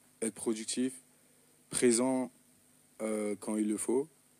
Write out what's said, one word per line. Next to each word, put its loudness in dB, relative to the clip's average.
être -2
productif, -4
présent, 4
euh, -2
quand -4
il 0
le 0
faut, 0